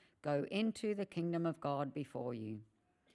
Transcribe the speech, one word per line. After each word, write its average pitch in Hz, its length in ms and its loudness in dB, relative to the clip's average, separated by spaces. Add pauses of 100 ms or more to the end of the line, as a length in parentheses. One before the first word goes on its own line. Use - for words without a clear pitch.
(240)
go 143 260 2
into 214 460 0
the 202 100 0
kingdom 170 400 0
of 160 160 0
God 143 320 0
before 123 400 -2
you. 110 300 -4 (520)